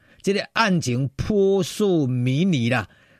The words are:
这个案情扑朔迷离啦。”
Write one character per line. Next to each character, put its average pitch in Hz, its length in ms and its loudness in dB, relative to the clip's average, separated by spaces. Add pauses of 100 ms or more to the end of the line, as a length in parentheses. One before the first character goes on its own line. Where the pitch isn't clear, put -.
(220)
这 190 100 -2
个 196 120 -2 (100)
案 202 260 2
情 123 360 -2
扑 196 480 2
朔 180 420 0
迷 127 400 0
离 127 240 2
啦。” 117 180 -2 (320)